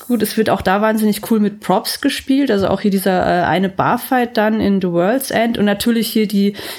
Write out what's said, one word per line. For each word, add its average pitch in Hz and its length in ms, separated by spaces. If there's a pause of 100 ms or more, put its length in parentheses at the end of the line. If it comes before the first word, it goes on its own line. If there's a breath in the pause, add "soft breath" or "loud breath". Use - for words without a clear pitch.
gut, 233 160
es 208 140
wird 220 140
auch 196 120
da 190 180
wahnsinnig 214 520
cool 220 80
mit 208 180
Props - 420
gespielt, 269 520
also 196 160
auch 196 120
hier 208 120
dieser, 185 300
äh, 196 220
eine 185 240
Barfight 240 680
dann 220 240
in 196 200
The 185 120
World's 202 400
End 233 260
und 202 60
natürlich 214 440
hier 220 200
die 202 240 (260 loud breath)